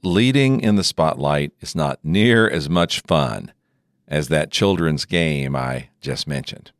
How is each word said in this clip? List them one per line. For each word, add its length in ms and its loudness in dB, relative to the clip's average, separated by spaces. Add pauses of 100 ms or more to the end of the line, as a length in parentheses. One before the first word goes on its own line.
leading 580 2
in 160 2
the 60 0
spotlight 760 0
is 160 -12
not 260 -2
near 480 4
as 180 -4
much 340 0
fun 500 -2 (560)
as 220 -4
that 200 0
children's 560 0
game 500 -2
I 340 -6 (120)
just 260 -8
mentioned. 520 -10